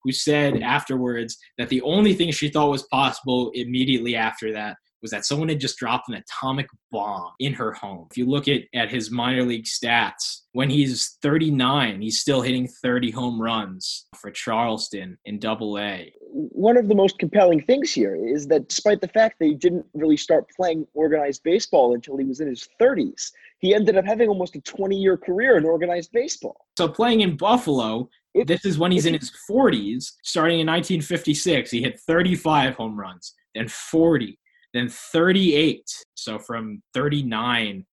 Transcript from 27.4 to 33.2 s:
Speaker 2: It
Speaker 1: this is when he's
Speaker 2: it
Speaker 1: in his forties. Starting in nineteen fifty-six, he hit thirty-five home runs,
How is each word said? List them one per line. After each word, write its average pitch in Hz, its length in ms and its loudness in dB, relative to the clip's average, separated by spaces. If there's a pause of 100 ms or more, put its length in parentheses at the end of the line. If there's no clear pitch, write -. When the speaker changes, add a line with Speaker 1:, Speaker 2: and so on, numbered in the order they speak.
Speaker 2:
It - 120 2
Speaker 1:
this - 180 0
is 180 140 0
when 175 140 2
he's 151 120 2
Speaker 2:
it 160 100 2
Speaker 1:
in 156 60 -4
his - 100 -12 (180)
forties. 135 720 0
Starting 165 380 0
in 156 60 0
nineteen 165 360 0
fifty-six, 151 680 0
he 117 100 -2
hit 127 180 -6
thirty-five 160 760 2
home 110 220 -8
runs, 92 360 -14 (200)